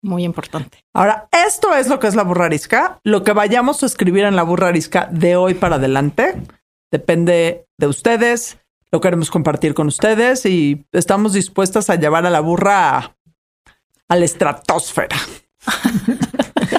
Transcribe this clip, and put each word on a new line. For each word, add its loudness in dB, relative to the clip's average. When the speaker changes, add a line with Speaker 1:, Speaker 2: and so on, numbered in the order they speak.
Speaker 1:
muy -4
importante. -8
Speaker 2:
Ahora, 0
esto 0
es 2
lo 0
que 0
es 0
la 2
burra 0
arisca. -2
Lo 0
que 4
vayamos 0
a 2
escribir 0
en 2
la 2
burra 0
arisca 0
de 2
hoy 2
para 0
adelante 0
depende 0
de 2
ustedes. -2
Lo 0
queremos 0
compartir 0
con 0
ustedes 0
y 0
estamos 0
dispuestas 0
a 2
llevar 0
a 0
la 2
burra 2
a, -8
a 2
la 4
estratosfera. -2
Speaker 1:
<laughs> -2